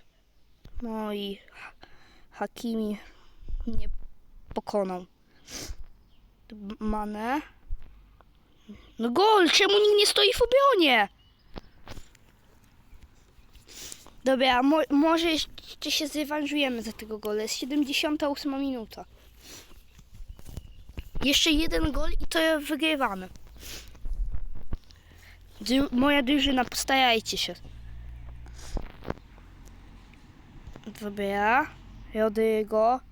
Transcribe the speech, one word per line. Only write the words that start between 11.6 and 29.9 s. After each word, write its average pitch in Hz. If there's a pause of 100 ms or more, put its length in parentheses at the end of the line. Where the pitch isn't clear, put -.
Dobra, 254
mo-, 302
może 330
jeszcze -
się 302
zrewanżujemy 285
za 214
tego 214
gola. 208
Jest 226
siedemdziesiąta 294
ósma 277
minuta. 254 (2250)
Jeszcze 285
jeden 320
gol 320
i -
to - (220)
wygrywamy. 269 (2250)
Dru-, 254
moja 277
drużyna, 262
postarajcie 247
się. 175 (3500)